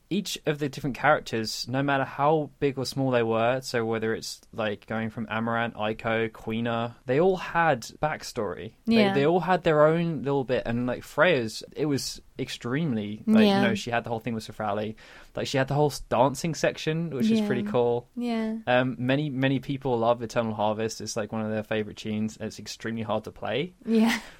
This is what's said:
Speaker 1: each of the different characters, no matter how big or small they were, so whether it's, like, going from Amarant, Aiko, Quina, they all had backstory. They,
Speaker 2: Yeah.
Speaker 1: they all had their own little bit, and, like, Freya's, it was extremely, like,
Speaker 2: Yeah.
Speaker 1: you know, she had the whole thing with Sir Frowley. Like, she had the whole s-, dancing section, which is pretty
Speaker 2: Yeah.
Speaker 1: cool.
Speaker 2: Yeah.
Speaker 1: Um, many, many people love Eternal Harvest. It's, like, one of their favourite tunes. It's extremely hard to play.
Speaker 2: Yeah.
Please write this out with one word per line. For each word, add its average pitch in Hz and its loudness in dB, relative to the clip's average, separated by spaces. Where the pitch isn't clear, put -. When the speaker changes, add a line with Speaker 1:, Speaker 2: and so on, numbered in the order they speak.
Speaker 1:
each 185 -2
of 147 0
the 151 0
different 139 -4
characters, - 0
no 131 -2
matter 139 0
how 143 0
big 139 0
or 131 -4
small 135 -2
they 120 4
were, 113 2
so 120 -2
whether 113 -2
it's, - -8
like, 107 -4
going 110 -4
from 110 -8
Amarant, 117 -2
Aiko, 113 -2
Quina, 117 -4
they 127 2
all 185 4
had 165 0
backstory. 107 -6
They, 220 4
Speaker 2:
Yeah. 202 6
Speaker 1:
they 139 4
all 180 4
had 175 2
their 151 6
own 165 2
little 139 0
bit, 123 0
and, 120 0
like, 123 -4
Freya's, 143 2
it 143 0
was 139 -2
extremely, 120 -4
like, 220 8
Speaker 2:
Yeah. 196 4
Speaker 1:
you 123 4
know, - 0
she 107 -6
had 117 0
the 117 -10
whole 117 -4
thing 120 -4
with 110 -6
Sir - -14
Frowley. 107 -4
Like, 117 -4
she - -2
had 131 2
the 139 -2
whole 147 4
s-, - -10
dancing 135 2
section, 160 -2
which 214 0
is 220 4
pretty 135 0
Speaker 2:
Yeah. 208 -6
Speaker 1:
cool. 120 0
Speaker 2:
Yeah. 226 -4
Speaker 1:
Um, 127 2
many, 139 0
many 135 0
people 131 -2
love 120 2
Eternal 113 -2
Harvest. 107 0
It's, 104 -8
like, 104 -4
one 113 -4
of 107 -4
their 110 -2
favourite 107 -4
tunes. 107 -4
It's 107 -8
extremely 113 -8
hard 107 -2
to 101 -10
play. 120 -6
Speaker 2:
Yeah. 226 4